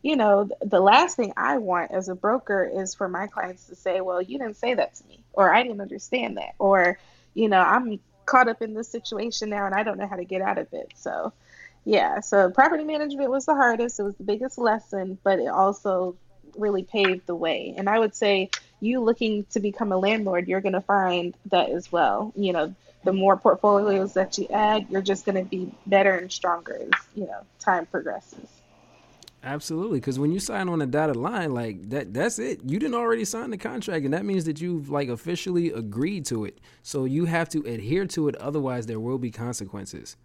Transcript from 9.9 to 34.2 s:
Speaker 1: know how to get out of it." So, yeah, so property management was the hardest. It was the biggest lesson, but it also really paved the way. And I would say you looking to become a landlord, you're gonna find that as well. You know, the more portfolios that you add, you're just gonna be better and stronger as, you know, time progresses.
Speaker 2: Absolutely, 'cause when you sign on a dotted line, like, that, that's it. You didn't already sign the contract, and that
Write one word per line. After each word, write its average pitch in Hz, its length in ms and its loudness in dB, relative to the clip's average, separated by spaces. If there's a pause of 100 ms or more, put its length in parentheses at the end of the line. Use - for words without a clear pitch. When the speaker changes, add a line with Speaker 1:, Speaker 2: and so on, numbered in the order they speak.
Speaker 1:
know 202 100 -4
how 196 100 -8
to 175 80 -6
get 185 180 -4
out 190 160 0
of - 160 -6
it." - 220 -10
So, - 360 -6 (540)
yeah, 185 340 4
so 196 300 4
property 311 340 4
management 294 460 -4
was 262 160 -2
the 311 80 2
hardest. 240 440 2
It 214 40 -4
was 202 140 -4
the - 80 -18
biggest 220 340 -4
lesson, 208 680 -2
but 196 140 4
it 143 80 0
also 185 680 0 (440)
really 202 240 0
paved 190 440 0
the 175 80 -4
way. 165 440 -4
And 190 100 -2
I 214 100 2
would 220 160 2
say 196 360 2 (300)
you 240 200 0
looking 220 520 0
to 220 80 0
become 202 320 -2
a 185 40 2
landlord, 190 500 0
you're 185 140 0
gonna 190 220 0
find 180 520 2 (120)
that 185 240 2
as 175 200 -4
well. 170 460 2
You 196 160 0
know, 170 220 -2 (280)
the 185 120 2
more 190 240 6
portfolios 202 760 4
that 190 240 0
you 202 140 -4
add, 214 400 2
you're 190 120 0
just 196 220 -2
gonna 196 200 0
be 185 280 -6 (140)
better 196 280 6
and 180 160 -6
stronger 170 440 -4
as, - 260 -2 (140)
you 208 120 -6
know, 101 140 -12 (200)
time 175 260 0
progresses. - 600 -8 (1000)
Speaker 2:
Absolutely, 160 560 -4
'cause 127 180 -4
when 147 140 2
you 190 80 -2
sign 190 280 -4
on 170 140 0
a 139 40 -2
dotted 147 280 0
line, 160 400 -2
like, 107 360 -6
that, 120 220 -6
that's 196 280 -2
it. 247 240 -6
You 147 160 -2
didn't 269 160 -2
already 233 280 0
sign 226 260 -8
the 214 60 -6
contract, 190 480 -6
and 135 80 0
that 175 120 -2